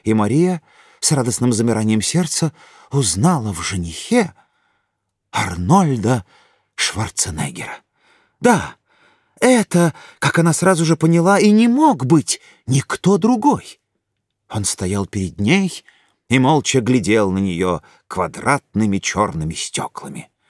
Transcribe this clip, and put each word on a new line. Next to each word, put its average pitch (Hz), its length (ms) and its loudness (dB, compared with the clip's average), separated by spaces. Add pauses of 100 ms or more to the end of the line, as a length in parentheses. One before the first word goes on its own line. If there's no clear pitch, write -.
и 110 120 2
Мария 151 460 2 (380)
с - 120 -2
радостным 123 420 0
замиранием 110 480 0
сердца 165 520 -2 (360)
узнала 117 640 0
в 82 80 -10
женихе 95 720 -4 (1000)
Арнольда 110 920 0 (500)
Шварценеггера. 78 1000 -6 (640)
«Да!» 175 360 2 (680)
это, 202 540 2 (240)
как - 180 -2
она 165 160 4
сразу 175 320 2
же 160 100 2
поняла, 170 440 2
и 208 100 6
не 220 180 6
мог 240 380 2
быть 147 340 0 (280)
никто 143 500 0
другой. 233 640 0 (680)
Он 104 160 -4
стоял 98 420 -4
перед 95 320 -6
ней 170 440 0 (460)
и 123 80 2
молча 135 420 2
глядел 107 520 2
на 95 80 0
нее 90 420 -2 (260)
квадратными 101 920 -2
черными 82 560 -4
стеклами. - 760 -10 (200)